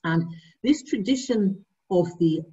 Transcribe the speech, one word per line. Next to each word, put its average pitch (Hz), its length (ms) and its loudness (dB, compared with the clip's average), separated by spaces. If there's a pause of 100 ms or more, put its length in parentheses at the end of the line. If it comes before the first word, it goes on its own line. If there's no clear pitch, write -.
And 165 200 0 (380)
this 294 220 0
tradition 220 800 -2 (240)
of 175 180 2 (120)
the 160 220 2 (120)